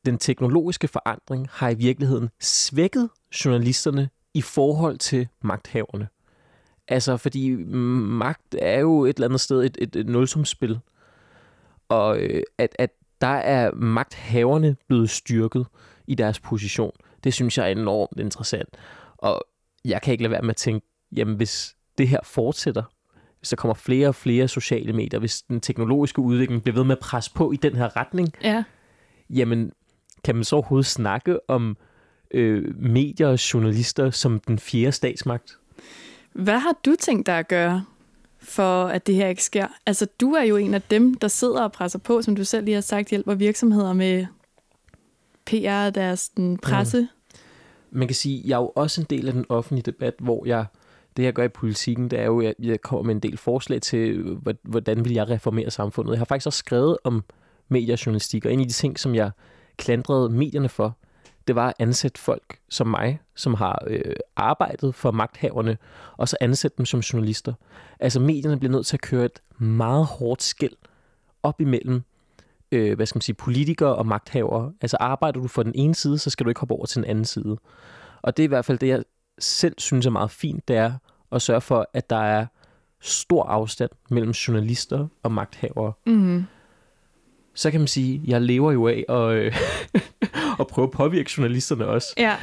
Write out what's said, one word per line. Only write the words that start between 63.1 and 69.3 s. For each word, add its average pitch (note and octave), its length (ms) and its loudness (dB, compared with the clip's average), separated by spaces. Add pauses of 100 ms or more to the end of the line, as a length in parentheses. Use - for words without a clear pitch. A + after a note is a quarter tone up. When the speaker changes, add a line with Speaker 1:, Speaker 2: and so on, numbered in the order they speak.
Speaker 1:
som - 180 0
har, G#2 340 0
øh, - 140 -2 (340)
arbejdet B2+ 600 0
for B2+ 160 0
magthaverne, A2 640 -2 (400)
og - 120 -2
så - 120 -2
ansætte B2+ 360 0
dem B2+ 80 0
som B2 140 -2
journalister. A2 540 -2 (460)
Altså, C3 200 0
medierne D3 400 2
bliver B2+ 120 0
nødt C3 140 0
til - 100 -4
at C3+ 60 -2
køre B2 240 0
et - 140 -4 (180)